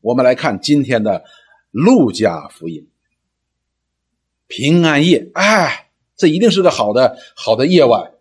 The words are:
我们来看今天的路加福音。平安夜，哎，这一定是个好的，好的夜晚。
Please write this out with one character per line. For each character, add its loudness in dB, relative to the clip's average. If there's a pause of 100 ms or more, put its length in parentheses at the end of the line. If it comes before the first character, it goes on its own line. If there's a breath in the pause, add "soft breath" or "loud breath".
我 -4
们 0
来 4
看 -4
今 0
天 -2
的 -4 (460 soft breath)
路 2
加 -4
福 -16
音。 -14 (1600)
平 0
安 0
夜， 0
哎， -2 (280)
这 -2
一 0
定 4
是 0
个 4
好 -4
的， 0 (160 loud breath)
好 -2
的 -2
夜 4
晚。 0